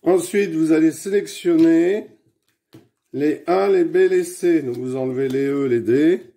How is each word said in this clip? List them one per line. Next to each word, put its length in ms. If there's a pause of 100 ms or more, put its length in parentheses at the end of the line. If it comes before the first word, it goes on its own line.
Ensuite, 460
vous 220
allez 180
sélectionner 1160 (1040)
les 340
A, 220
les 160
B, 100 (140)
les 160
C. 360
Donc, 140
vous 220
enlevez 320
les 160
E, 200
les 140
D. 420 (160)